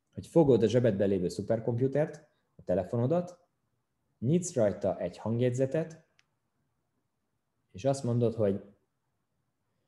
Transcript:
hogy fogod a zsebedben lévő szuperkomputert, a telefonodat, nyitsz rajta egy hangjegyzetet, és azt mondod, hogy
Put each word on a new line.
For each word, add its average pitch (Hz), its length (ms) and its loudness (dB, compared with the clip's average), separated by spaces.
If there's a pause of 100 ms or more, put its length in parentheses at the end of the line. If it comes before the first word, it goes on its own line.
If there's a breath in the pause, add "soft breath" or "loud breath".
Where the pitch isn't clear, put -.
(120)
hogy - 140 -14
fogod 135 360 6
a 110 60 4
zsebedben 107 400 2
lévő 90 200 0
szuperkomputert, 123 1000 -2 (300)
a - 80 -20
telefonodat, 120 760 -2 (800)
nyitsz 170 360 0
rajta 98 440 0
egy 90 200 -6
hangjegyzetet, 131 840 -2 (1700)
és 92 120 -10
azt 135 200 -2
mondod, 120 300 0
hogy 101 260 0 (1300)